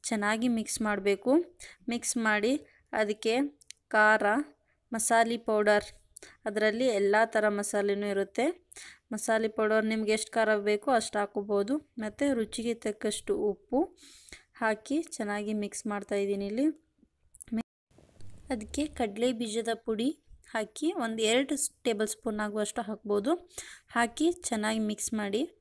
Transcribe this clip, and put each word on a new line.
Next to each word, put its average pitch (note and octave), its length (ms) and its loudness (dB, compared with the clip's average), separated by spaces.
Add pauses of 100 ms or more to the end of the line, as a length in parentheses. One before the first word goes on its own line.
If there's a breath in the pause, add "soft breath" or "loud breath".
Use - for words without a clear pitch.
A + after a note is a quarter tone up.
ಚೆನ್ನಾಗಿ A3 480 0
ಮಿಕ್ಸ್ A3 320 -4
ಮಾಡಬೇಕು. G3+ 460 2 (580 loud breath)
ಮಿಕ್ಸ್ A#3 240 -4 (120)
ಮಾಡಿ G#3+ 240 2 (500 soft breath)
ಅದಕ್ಕೆ G#3+ 340 0 (600)
ಖಾರ, G#3+ 300 6 (680)
ಮಸಾಲೆ A3+ 420 4 (120)
ಪೌಡರ್, G#3 380 4 (640 loud breath)
ಅದರಲ್ಲಿ A3 380 2 (140)
ಎಲ್ಲ G3+ 160 4 (180)
ಥರ G#3+ 140 4 (100)
ಮಸಾಲೆನೂ G3+ 560 0
ಇರುತ್ತೆ. G3 320 0 (680 loud breath)
ಮಸಾಲೆ A3 420 0
ಪೌಡರ್ A3 360 2
ನಿಮ್ಗೆ G#3+ 240 0
ಎಷ್ಟು - 200 -6
ಖಾರ A3 200 4 (140)
ಬೇಕೋ G#3 280 0
ಅಷ್ಟು A3 220 -2
ಹಾಕೋಬೋದು. G3+ 540 0 (300)
ಮತ್ತು G#3+ 220 -2 (120)
ರುಚಿಗೆ A3+ 360 -4 (120)
ತಕ್ಕಷ್ಟು G#3 480 -2 (160)
ಉಪ್ಪು B3 300 -2 (840 loud breath)
ಹಾಕಿ A3 360 -2 (180)
ಚೆನ್ನಾಗಿ G#3 460 -4
ಮಿಕ್ಸ್ - 300 -8
ಮಾಡ್ತಾಯಿದ್ದೀನಿ G3+ 600 -2
ಇಲ್ಲಿ. C4 140 0 (1900)
ಅದಕ್ಕೆ A3 300 -4 (160)
ಕಡಲೆ A3+ 280 -2 (140)
ಬೀಜದ A3+ 320 -4 (100)
ಪುಡಿ A3+ 240 -2 (460)
ಹಾಕಿ A#3 360 -4 (160)
ಒಂದು A3 160 -4 (100)
ಎರಡು C#4 240 2 (300)
ಟೇಬಲ್ G#3+ 300 0
ಸ್ಪೂನ್ G#3+ 300 -4
ಆಗುವಷ್ಟು G#3 440 -4
ಹಾಕ್ಬೋದು. G#3 440 0 (640 loud breath)
ಹಾಕಿ A#3 320 2 (200)
ಚೆನ್ನಾಗಿ A3 420 -2
ಮಿಕ್ಸ್ - 300 -4
ಮಾಡಿ. G#3 240 -2 (160)